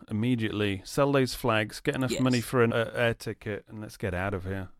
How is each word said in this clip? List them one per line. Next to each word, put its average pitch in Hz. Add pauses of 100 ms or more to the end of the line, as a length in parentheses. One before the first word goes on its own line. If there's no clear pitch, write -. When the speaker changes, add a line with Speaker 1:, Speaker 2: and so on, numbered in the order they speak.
Speaker 1:
immediately. 107
Sell 143
those 131
flags, 110
get -
enough 131
Speaker 2:
Yes. 127
Speaker 1:
money 127
for 120
an, 117
uh, 113
air 120
ticket, 107
and 110
let's 107
get 95
out 95
of 92
here. 95 (100)